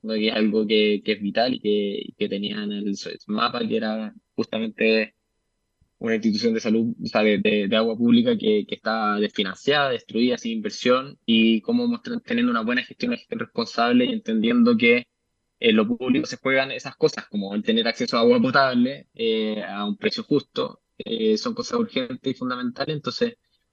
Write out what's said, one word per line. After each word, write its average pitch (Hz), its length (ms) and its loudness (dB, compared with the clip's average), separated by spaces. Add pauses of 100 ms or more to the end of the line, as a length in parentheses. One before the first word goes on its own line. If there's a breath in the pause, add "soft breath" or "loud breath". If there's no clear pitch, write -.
¿no? 110 120 -6
Que 107 140 0
es 110 80 -2
algo 110 320 2
que, 107 360 2
que 107 100 -2
es 101 80 -6
vital 113 340 0
y - 40 -10
que, 104 440 -2
y - 140 -14
que 208 120 -4
tenían 104 420 -6
el 101 180 -6
s-, 95 280 -8 (100)
mapa, 117 400 -2
que 110 100 -2
era 110 360 -4 (220)
justamente 110 800 -2 (840)
una 113 160 0
institución 110 380 0
de 113 60 -2
salud, 113 420 0
o - 60 -8
sea, 107 160 2
de, 104 140 4
de, 104 320 0
de 110 80 0
agua 113 180 0
pública 120 420 4
que, 107 300 0
que 101 80 -6
está 107 400 -2
desfinanciada, 104 760 -2
destruida, 120 460 0
sin 113 140 -6
inversión, 123 720 -2
y 113 360 4
cómo 120 260 -2
muestran 120 320 -6
teniendo 120 320 -2
una 117 100 -2
buena 123 220 -2
gestión, - 280 -6
una 117 80 -6
gestión 113 200 -10
responsable 120 640 0
y 123 80 0
entendiendo 117 640 2
que, 120 320 4 (540)
eh, 117 100 4
lo 107 160 4
público 123 380 0
se 127 100 -10
juegan 135 360 0
esas 120 260 -12
cosas, 151 300 0
como 101 280 -6
el 107 80 -2
tener 113 240 2
acceso 117 300 -2
a - 20 2
agua 120 220 6
potable, 131 720 2
eh, 110 500 -2
a 101 220 -6
un 104 100 -4
precio 107 280 -4
justo, - 580 -2 (160)
eh, 110 400 0
son - 160 -6
cosas 120 260 -4
urgentes 127 540 -4
y - 40 -10
fundamentales. 127 600 -6
Entonces, 240 400 -4 (360)